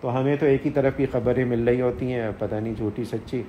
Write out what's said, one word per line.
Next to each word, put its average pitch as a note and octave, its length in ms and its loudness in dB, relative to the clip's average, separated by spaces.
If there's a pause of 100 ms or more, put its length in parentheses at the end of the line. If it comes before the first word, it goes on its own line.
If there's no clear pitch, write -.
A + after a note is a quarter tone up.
तो C3 80 -4
हमें C3 280 2
तो D#3 80 2
एक C3+ 180 4
ही D3+ 80 0
तरफ C3+ 260 2
की C#3 100 2
ख़बरें B2 380 2
मिल A#2 200 0
रही B2 140 4
होती B2+ 320 -2
हैं, A2+ 260 -4
पता G#2+ 220 -4
नहीं A2+ 160 -4
झूठी G#2+ 320 -4
सच्ची। A#2 420 -6